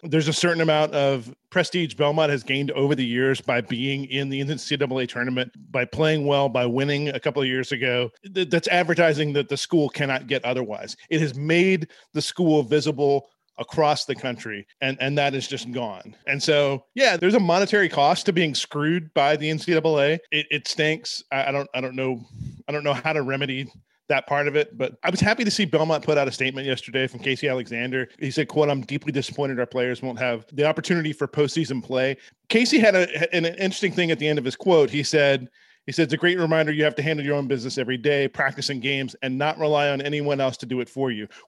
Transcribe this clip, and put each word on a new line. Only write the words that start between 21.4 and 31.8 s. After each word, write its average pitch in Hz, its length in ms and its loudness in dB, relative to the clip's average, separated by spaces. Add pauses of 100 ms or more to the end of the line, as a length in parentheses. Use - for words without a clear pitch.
I 139 60 0
don't, 139 220 -4
I 127 80 -4
don't 131 140 -6
know, 131 260 -2 (460)
I 143 40 -6
don't 147 120 -4
know 143 100 2
how 156 200 -2
to 151 80 0
remedy 135 500 -4 (380)
that 139 160 0
part 143 220 0
of 143 80 0
it, 147 220 0
but 127 260 -4
I 170 60 0
was 180 100 0
happy 226 240 2
to 208 80 0
see 208 140 0
Belmont 156 360 2
put 151 160 0
out 139 120 2
a - 20 -2
statement 131 340 -4
yesterday 131 420 -2
from 123 120 -16
Casey 135 300 -2
Alexander. 127 580 -4 (120)
He 139 120 -6
said, 151 160 0
quote, 151 220 2
"I'm 139 100 0
deeply 143 320 -6
disappointed 135 480 -4
our 123 60 -2
players 123 360 -2
won't 127 160 -8
have 117 360 -4
the 143 120 0
opportunity 156 460 0
for 147 160 -4
postseason 135 560 0